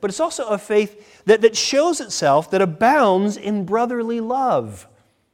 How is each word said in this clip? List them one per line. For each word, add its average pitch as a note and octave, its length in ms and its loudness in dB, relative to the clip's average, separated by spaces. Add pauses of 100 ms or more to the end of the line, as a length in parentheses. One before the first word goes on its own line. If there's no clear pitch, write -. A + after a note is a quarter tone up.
but G3+ 80 -4
it's F#3+ 100 -8
also D#4 280 -4
a G#3 100 -2
faith - 680 -4
that, A3 160 6
that A3 140 4
shows D4+ 460 0
itself, D3+ 500 0
that F#3+ 100 2
abounds G3+ 760 2
in G3+ 260 -4
brotherly A#3 560 -4
love. A3 680 -4 (460)